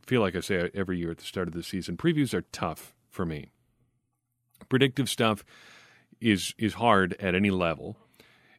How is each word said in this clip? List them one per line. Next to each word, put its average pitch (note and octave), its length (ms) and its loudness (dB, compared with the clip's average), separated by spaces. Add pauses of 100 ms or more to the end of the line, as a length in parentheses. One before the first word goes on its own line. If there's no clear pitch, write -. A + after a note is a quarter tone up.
feel B2 160 2
like F#2 140 0
I F2+ 40 -4
say F2+ 360 -2
every F#2 240 -2
year E2+ 100 -4
at E2+ 80 -8
the - 80 -20
start F2+ 220 -4
of E2 80 -10
the E2+ 80 -6
season, F2+ 340 -8
previews D3+ 380 0
are - 160 -2
tough - 420 -8 (160)
for - 160 -6
me. D#2 240 -8 (1200)
Predictive C3 400 2
stuff A2 340 0 (760)
is, G2+ 400 2
is G#2+ 160 0
hard G2 440 4
at F#2 140 0
any G2 160 4
level, F2+ 480 -2 (600)